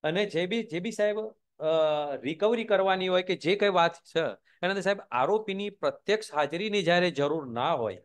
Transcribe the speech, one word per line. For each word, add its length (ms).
અને 220
જે 200
બી, 180
જે 160
બી 120
સાહેબ, 260
અ, 560
રિકવરી 480
કરવાની 440
હોય 160
કે 120
જે 200
કંઈ 140
વાત 260
છે 240
એના 500
અંદર 120
સાહેબ 180
આરોપીની 580
પ્રત્યક્ષ 640
હાજરીની 500
જ્યારે 280
જરૂર 360
ના 260
હોય 320